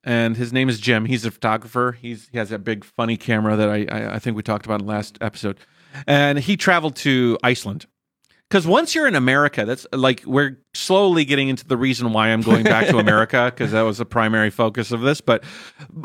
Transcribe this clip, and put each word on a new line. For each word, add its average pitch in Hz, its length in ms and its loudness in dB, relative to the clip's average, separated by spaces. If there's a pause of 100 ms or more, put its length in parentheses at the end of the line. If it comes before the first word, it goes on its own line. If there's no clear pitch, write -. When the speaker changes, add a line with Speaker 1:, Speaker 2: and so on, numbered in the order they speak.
Speaker 1:
and 117 320 0
his 117 180 -6
name 131 160 2
is 113 100 -2
Jim. 110 260 2
He's 120 200 -2
a 110 60 -4
photographer. 117 680 -4
He's, 120 320 -14
he 120 60 -8
has 107 140 -6
a 107 80 -6
big, 101 240 -6
funny 117 340 -4
camera 107 380 0
that 107 140 2
I, 107 200 -2
I, 107 260 -6
I 110 40 -8
think 113 160 -6
we 107 80 -8
talked 107 220 -4
about 104 160 -4
in 98 60 -8
the 107 60 -6
last 104 280 -8
episode. 104 360 -6 (500)
And 143 320 2
he 175 180 -2
traveled 160 400 0
to 127 460 0
Iceland. 123 420 -4 (640)
'Cause 175 180 2
once 294 260 2
you're 311 140 0
in 202 80 2
America, 135 500 2
that's, 127 280 -6
like, 131 320 0
we're 135 320 0 (160)
slowly 185 500 2
getting 139 240 0
into 131 180 -4
the 127 120 0
reason 123 340 0
why 110 180 4
I'm 113 120 2
going 113 240 4
back 113 220 4
to 143 100 4
Speaker 2:
<laughs> - 20 4
Speaker 1:
America, 110 560 2
'cause 110 160 -4
that 110 120 2
was 107 140 0
the 117 80 -6
primary 110 440 0
focus 110 420 -2
of 117 80 -4
this. 139 220 0
But, 117 200 2 (640)